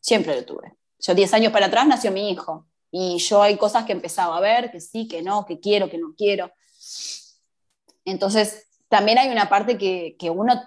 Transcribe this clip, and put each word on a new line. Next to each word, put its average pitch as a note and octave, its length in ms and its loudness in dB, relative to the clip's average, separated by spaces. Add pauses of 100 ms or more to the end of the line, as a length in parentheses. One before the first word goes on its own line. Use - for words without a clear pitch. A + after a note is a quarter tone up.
siempre D#3+ 360 0
lo B2 80 -6
tuve. - 300 -16 (260)
Yo F#3 140 0
diez F#3+ 180 4
años A3 180 4
para G3+ 160 2
atrás A3+ 200 2
nació A#3 260 2
mi G3+ 180 -4
hijo E3+ 360 -10 (260)
y F3+ 260 -4
yo G3+ 240 4
hay G3+ 140 4
cosas A3+ 300 0
que A3 60 -2
empezaba F3 440 -4
a F3+ 40 0
ver, B3 300 2
que F3 120 -16
sí, A3+ 260 -10
que E3 140 -8
no, G3+ 240 -4
que E3 140 -10
quiero, G3+ 300 0
que E3+ 80 -10
no D#3+ 180 -10
quiero. G3 360 -2 (1500)
Entonces, G#3 640 -2 (200)
también G#3+ 300 4
hay C4 120 4
una G#3+ 180 0
parte G#3+ 300 2
que, F#3 400 -4
que E3+ 120 -6
uno A#3 360 0